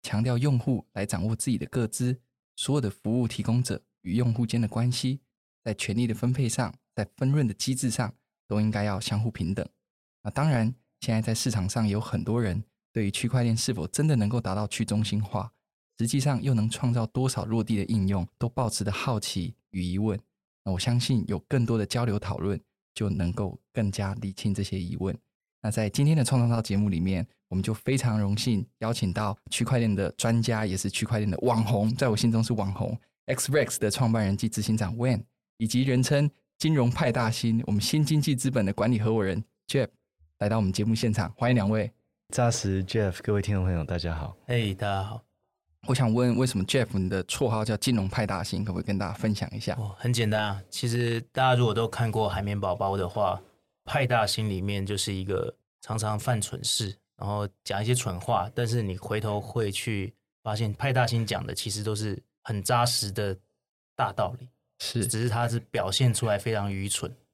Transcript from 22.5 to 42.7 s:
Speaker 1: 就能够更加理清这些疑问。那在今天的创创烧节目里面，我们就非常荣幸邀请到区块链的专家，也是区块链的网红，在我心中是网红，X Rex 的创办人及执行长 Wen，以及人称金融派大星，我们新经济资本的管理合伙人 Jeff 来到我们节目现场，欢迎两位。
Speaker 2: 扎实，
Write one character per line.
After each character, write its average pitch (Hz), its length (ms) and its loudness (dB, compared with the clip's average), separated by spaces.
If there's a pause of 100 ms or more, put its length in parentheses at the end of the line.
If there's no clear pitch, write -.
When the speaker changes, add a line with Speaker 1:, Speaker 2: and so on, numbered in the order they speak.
Speaker 1:
就 104 160 -2
能 87 220 0
够 - 260 -4 (140)
更 104 180 0
加 98 300 -2
理 98 120 -6
清 101 220 -2
这 101 80 -2
些 98 160 -4
疑 87 220 -6
问。 92 180 -2 (440)
那 110 80 -2
在 107 200 0
今 143 160 2
天 160 100 4
的 143 80 4
创 127 160 2
创 120 80 4
烧 117 140 2
节 101 120 -2
目 101 140 4
里 87 100 0
面， 92 280 0 (220)
我 165 60 -6
们 185 80 0
就 110 120 -2
非 131 240 0
常 110 200 0
荣 101 200 2
幸 110 280 0 (120)
邀 110 120 -4
请 104 220 0
到 101 240 -2 (140)
区 - 120 -2
块 123 160 2
链 113 160 2
的 95 180 0
专 117 280 2
家， 110 240 0
也 92 100 -2
是 98 140 -2
区 - 160 -2
块 110 140 0
链 104 120 0
的 90 120 0
网 113 200 2
红， 110 340 2
在 135 120 0
我 110 80 2
心 113 160 2
中 113 100 2
是 113 120 0
网 101 180 -2
红， 110 260 -4 (280)
X 131 260 -2
Rex 143 260 2
的 104 120 0
创 117 200 2
办 113 140 2
人 98 100 2
及 107 140 -2
执 110 140 -4
行 110 120 2
长 110 220 -2
Wen， 120 260 0 (360)
以 113 80 0
及 123 160 2
人 131 200 4
称 143 280 4 (260)
金 156 180 2
融 123 140 4
派 120 240 2
大 113 180 2
星， 117 360 2
我 - 60 0
们 104 60 4
新 156 240 2
经 151 200 4
济 143 120 2
资 127 160 0
本 120 140 2
的 98 80 0
管 107 180 2
理 120 80 4
合 110 140 2
伙 113 100 2
人 95 220 0 (240)
Jeff 117 200 0 (500)
来 104 100 0
到 113 80 2
我 110 60 2
们 92 100 2
节 104 100 0
目 113 120 2
现 110 180 0
场， 98 240 -2
欢 120 140 2
迎 127 40 6
两 101 140 4
位。 110 240 0 (380)
Speaker 2:
扎 120 200 2
实， 95 360 0